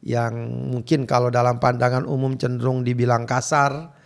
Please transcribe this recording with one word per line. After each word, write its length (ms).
yang 320
mungkin 400
kalau 240
dalam 240
pandangan 480
umum 320
cenderung 480
dibilang 400
kasar, 640